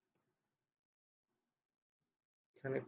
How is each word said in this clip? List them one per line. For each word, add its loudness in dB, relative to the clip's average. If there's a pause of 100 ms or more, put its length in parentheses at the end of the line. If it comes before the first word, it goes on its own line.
(2500)
এখানে 0